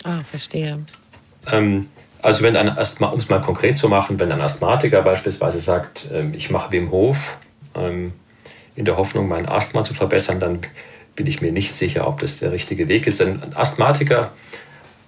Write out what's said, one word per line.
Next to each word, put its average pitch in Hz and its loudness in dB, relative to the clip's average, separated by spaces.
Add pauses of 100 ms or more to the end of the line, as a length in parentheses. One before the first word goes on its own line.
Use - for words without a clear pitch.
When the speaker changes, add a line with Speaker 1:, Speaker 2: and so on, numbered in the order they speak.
Speaker 1:
Ah, 170 -4
verstehe. 151 -6 (720)
Speaker 2:
Ähm, 104 2 (320)
also 107 4
wenn 117 6
ein 104 4
Asthma-, - 0
um's 117 -4
mal 95 4
konkret 120 2
zu 110 4
machen, 98 2
wenn 87 2
ein 73 -2
Asthmatiker 98 2
beispielsweise 92 0
sagt, 85 -4
ähm, 76 -2
„Ich - -8
mache - -2
Wim 87 -2
Hof, 127 2 (360)
ähm, 90 -6 (640)
in 104 -4
der 87 2
Hoffnung, 98 0
mein 82 -4
Asthma - 0
zu - -6
verbessern“, 95 0
dann 87 -2 (540)
bin - -2
ich - -2
mir 82 0
nicht 98 -2
sicher, - -2
ob - -4
das - -4
der 87 -2
richtige 90 -2
Weg - 2
ist. 101 0
Denn 95 0
ein - -14
Asthmatiker, 127 2 (760)